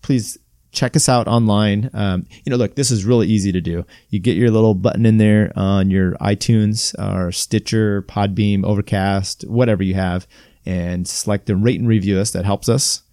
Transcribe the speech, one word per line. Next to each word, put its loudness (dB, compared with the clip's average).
please -2
check -4
us 2
out 2
online. 2
Um, -2
you -4
know, 0
look, -2
this -2
is 0
really 2
easy 2
to 0
do. -4
You -2
get 0
your 4
little 2
button 0
in 4
there 4
on 0
your 2
iTunes 0
or -4
Stitcher, -2
Podbeam, 0
Overcast, -2
whatever 0
you 0
have, -2
and -4
select -4
and 0
rate 0
and -2
review 2
us. -2
That -4
helps -2
us -2